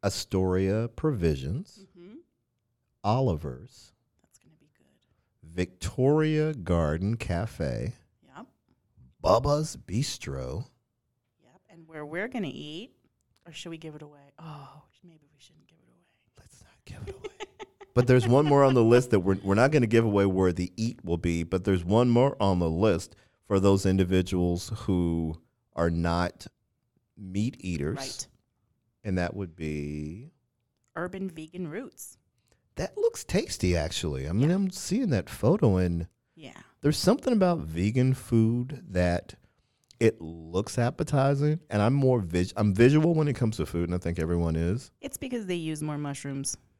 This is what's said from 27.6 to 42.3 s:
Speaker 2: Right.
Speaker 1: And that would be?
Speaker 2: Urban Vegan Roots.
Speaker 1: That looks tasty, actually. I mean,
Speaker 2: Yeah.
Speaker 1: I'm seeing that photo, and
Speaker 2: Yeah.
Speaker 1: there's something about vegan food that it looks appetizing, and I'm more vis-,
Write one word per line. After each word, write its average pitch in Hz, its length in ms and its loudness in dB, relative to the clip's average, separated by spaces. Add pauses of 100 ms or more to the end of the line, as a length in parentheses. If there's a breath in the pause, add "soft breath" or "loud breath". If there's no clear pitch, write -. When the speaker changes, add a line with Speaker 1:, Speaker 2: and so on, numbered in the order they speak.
Speaker 2:
Right. - 300 -12 (760)
Speaker 1:
And 95 140 -4
that 87 180 -4
would 90 200 -10
be? 76 720 -8 (680)
Speaker 2:
Urban 185 340 -8
Vegan 165 380 -12
Roots. - 500 -14 (580)
Speaker 1:
That - 220 -8
looks 453 280 -2
tasty, 175 500 0
actually. 76 540 -4
I 85 40 -4
mean, 127 160 2
Speaker 2:
Yeah. 180 60 2
Speaker 1:
I'm 196 160 -2
seeing 226 380 -4
that 107 200 -2
photo, 120 480 2
and 87 300 0 (280)
Speaker 2:
Yeah. 151 180 -20 (280)
Speaker 1:
there's 147 160 2
something 247 360 2
about 180 260 2
vegan 113 540 0
food 120 760 0
that 90 440 -2 (640)
it 110 220 2
looks 82 560 -6
appetizing, 139 800 0 (100)
and 104 120 0
I'm 117 140 4
more 131 240 4
vis-, 90 360 0